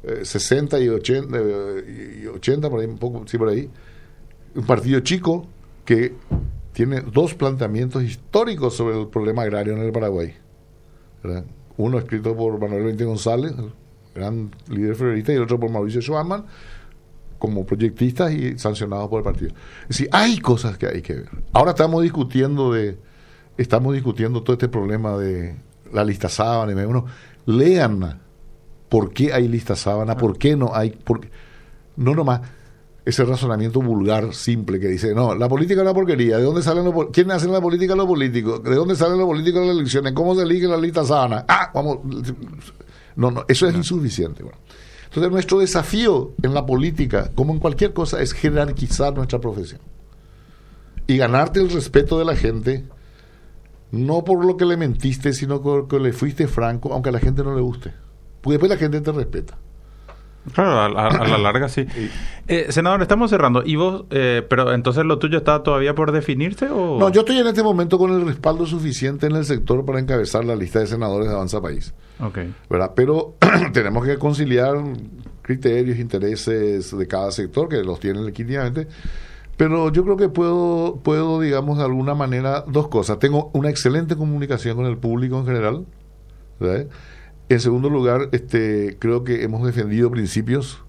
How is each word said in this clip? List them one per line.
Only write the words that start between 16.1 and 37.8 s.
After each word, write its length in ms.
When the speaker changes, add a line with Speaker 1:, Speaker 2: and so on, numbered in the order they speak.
Speaker 1:
como 280
proyectistas 680
y 260
sancionados 500
por 100
el 60
partido. 280
Es 80
decir, 200
hay 280
cosas 400
que 80
hay 160
que 120
ver. 140
Ahora 180
estamos 320
discutiendo 680
de, 240
estamos 360
discutiendo 480
todo 120
este 140
problema 500
de 380
la 120
lista 240
sábana 520
y 60
uno, 180
lean 760
por 240
qué 200
hay 160
lista 280
sábana, 400
por 220
qué 180
no 180
hay, 160
por 300
qué, 100
no 180
nomás 260
ese 200
razonamiento 580
vulgar, 520
simple, 460
que 80
dice, 260
"No, 200
la 140
política 260
es 80
una 120
porquería, 440
¿de 60
dónde 180
salen 240
los 80
po-, 180
quién 180
hacen 220
la 80
política? 340